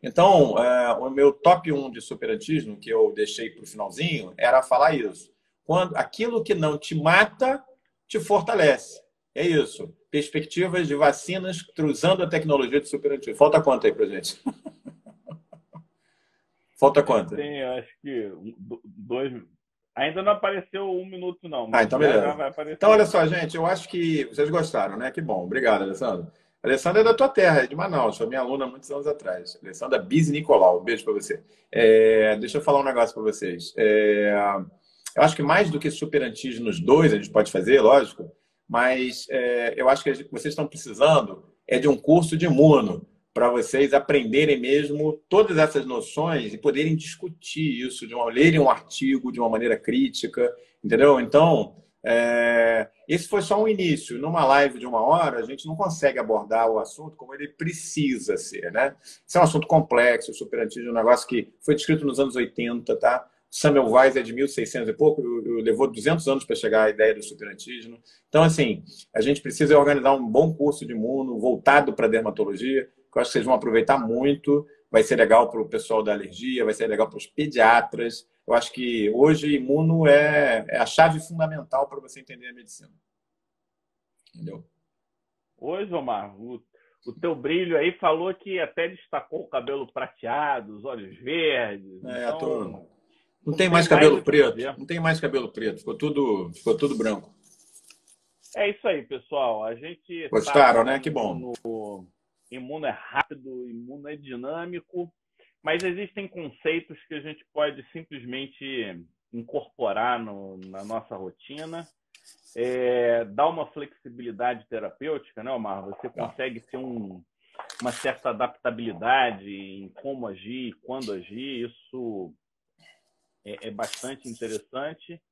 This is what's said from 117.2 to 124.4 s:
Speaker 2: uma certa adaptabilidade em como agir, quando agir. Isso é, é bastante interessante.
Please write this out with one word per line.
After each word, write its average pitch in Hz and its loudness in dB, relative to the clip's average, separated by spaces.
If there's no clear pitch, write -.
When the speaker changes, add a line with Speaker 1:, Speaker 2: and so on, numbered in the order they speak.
Speaker 2:
uma 120 -4
certa - -6
adaptabilidade 113 -4
em 98 -16
como 135 -12
agir, 107 -14
quando 127 -12
agir. 117 -12
Isso 107 -14
é, 107 -16
é - -16
bastante 123 -12
interessante. 131 -14